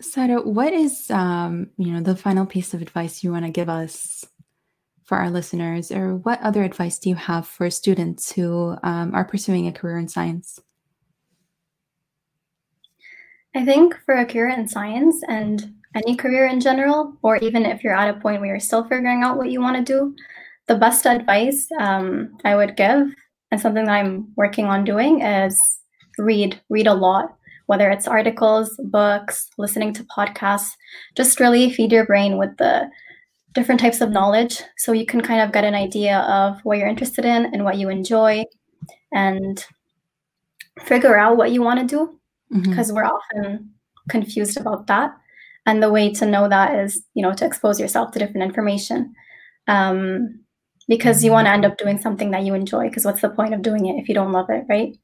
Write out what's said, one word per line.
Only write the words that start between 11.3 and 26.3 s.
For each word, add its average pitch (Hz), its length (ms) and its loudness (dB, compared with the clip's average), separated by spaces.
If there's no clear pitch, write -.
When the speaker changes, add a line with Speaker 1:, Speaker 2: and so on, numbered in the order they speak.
Speaker 2:
I 262 100 -2
think 294 300 6
for 269 120 2
a 240 100 2
career 233 220 -2
in 247 180 -4
science 226 640 0
and 214 460 -4
any 233 220 -2
career 262 300 2
in 254 140 0
general, 277 600 0
or 220 140 4
even 220 280 0
if 208 200 -4
you're 208 100 0
at 208 180 2
a 208 60 -12
point 208 220 -2
where 202 100 -4
you're 196 80 -4
still 226 240 -2
figuring 247 400 -2
out 254 140 0
what 254 140 -2
you 254 100 -2
wanna 254 220 0
do, 269 320 -2
the 226 80 2
best 226 320 4
advice, 240 640 2
um, 190 680 -2
I 208 120 4
would 202 200 2
give, 254 300 4
and 214 80 0
something 220 240 0
that 208 80 2
I'm 202 420 -2
working 208 300 0
on 196 200 0
doing, 233 360 2
is 196 360 0
read, 208 500 0